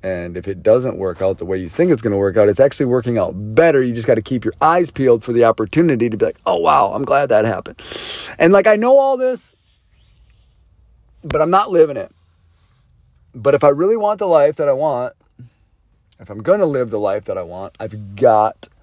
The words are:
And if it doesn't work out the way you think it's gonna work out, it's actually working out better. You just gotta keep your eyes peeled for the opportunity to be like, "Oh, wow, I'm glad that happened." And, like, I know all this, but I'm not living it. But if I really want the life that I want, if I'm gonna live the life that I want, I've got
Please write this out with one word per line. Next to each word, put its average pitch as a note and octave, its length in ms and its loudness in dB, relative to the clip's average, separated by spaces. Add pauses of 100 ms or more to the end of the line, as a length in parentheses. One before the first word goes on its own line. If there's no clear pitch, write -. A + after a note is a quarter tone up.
And F2 340 -8
if F2 100 -12
it F#2+ 140 -10
doesn't A2 360 2
work F#2+ 240 -6
out F#2+ 160 -2
the E2+ 80 -10
way F#2+ 120 -4
you F2+ 100 -8
think E3+ 240 0
it's A#2 100 0
gonna G2+ 160 -2
work G2 200 0
out, G#2 100 4
it's G#2 120 0
actually C#3 260 2
working A#2+ 320 -2
out E2+ 160 -4
better. B2+ 480 2
You B2 120 -2
just A#2 140 -8
gotta A#2 140 2
keep A#2+ 240 -4
your A2 160 -4
eyes E3 300 2
peeled B2 320 2
for A#2+ 100 -6
the A#2 100 4
opportunity A#2 680 0
to A2 60 -8
be G2 100 0
like, - 200 -4
"Oh, F3 140 0
wow, C#3+ 340 2
I'm B2 100 -6
glad C#3 260 0
that G#2+ 160 2
happened." - 360 -6 (560)
And, E3+ 160 4
like, G3 140 4
I G#3+ 80 6
know A#3+ 220 4
all C4+ 200 2
this, B3+ 380 -6 (1700)
but D3+ 180 -2
I'm E3 100 0
not G3+ 200 2
living D#3 260 2
it. F#2+ 140 -12 (1200)
But C3 220 2
if - 80 2
I D3 60 6
really F3+ 280 2
want G#3 220 -2
the G3+ 80 -2
life D3+ 300 4
that D3 120 -2
I C3+ 40 4
want, C3 400 -4 (1080)
if - 100 -20
I'm G#2 140 -14
gonna F#3+ 240 2
live B2+ 220 -2
the G#2+ 100 -4
life G#2 260 -4
that F#2+ 120 -6
I F2+ 60 -6
want, F2+ 360 -14
I've G#2 360 -14
got A2 540 2 (140)